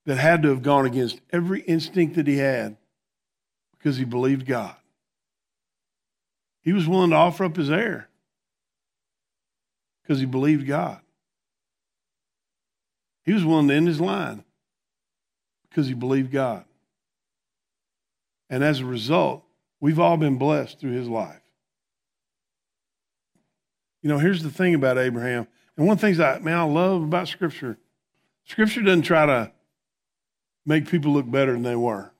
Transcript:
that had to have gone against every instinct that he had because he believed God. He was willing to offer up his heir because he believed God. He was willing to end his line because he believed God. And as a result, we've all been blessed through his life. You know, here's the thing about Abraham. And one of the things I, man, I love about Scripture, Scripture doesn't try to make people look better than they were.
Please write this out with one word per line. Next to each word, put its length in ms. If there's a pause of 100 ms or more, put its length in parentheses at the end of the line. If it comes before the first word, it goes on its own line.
that 120
had 260
to 60
have 140
gone 240
against 340 (100)
every 320
instinct 540
that 100
he 120
had 380 (1000)
because 180
he 80
believed 420
God. 280 (1900)
He 120
was 160
willing 220
to 60
offer 280
up 120
his 140
heir 380 (1900)
because 160
he 80
believed 400
God. 340 (2250)
He 80
was 120
willing 240
to 60
end 120
his 140
line 420 (1300)
because 180
he 80
believed 380
God. 320 (1900)
And 140
as 160
a 40
result, 600 (360)
we've 200
all 160
been 200
blessed 440
through 120
his 160
life. 320 (2500)
You 80
know, 80
here's 240
the 80
thing 240
about 240
Abraham. 480 (300)
And 100
one 80
of 60
the 60
things 120
I, 220
man, 180
I 60
love 380
about 260
Scripture, 500 (680)
Scripture 380
doesn't 200
try 220
to 280 (1120)
make 240
people 220
look 180
better 220
than 100
they 140
were. 440